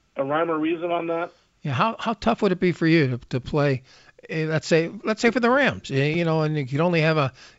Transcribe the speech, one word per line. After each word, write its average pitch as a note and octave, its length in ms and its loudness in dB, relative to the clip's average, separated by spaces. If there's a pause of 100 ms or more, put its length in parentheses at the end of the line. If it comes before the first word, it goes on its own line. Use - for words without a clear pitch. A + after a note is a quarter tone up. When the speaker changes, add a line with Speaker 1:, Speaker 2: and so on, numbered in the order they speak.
(160)
Speaker 1:
a C#3 80 -4
rhyme D#3+ 280 0
or D#3 60 -2
reason E3 340 -2
on E3 160 -2
that? E3 240 -4 (320)
Speaker 2:
Yeah, C#3+ 100 -4
how, G#3 260 0
how A3+ 140 -4
tough - 280 -2
would G3+ 100 2
it F3 80 -2
be F3+ 120 2
for E3 160 -2
you D#3+ 220 4
to, B2 80 -4 (120)
to C3 100 -2
play, C#3+ 440 0 (440)
eh, D#3+ 180 -4
let's D#3 200 -2
say, E3 260 2 (120)
let's G#3+ 180 -2
say A#3 80 4
for A#3+ 100 0
the A#3 100 2
Rams, B3 420 0
eh, C#3 160 2
you E3 180 0
know, D#3+ 160 2
and D3+ 160 0
you C#3+ 80 -2
could C#3 140 -2
only E3+ 220 2
have D#3 160 2
a, C3+ 140 0 (280)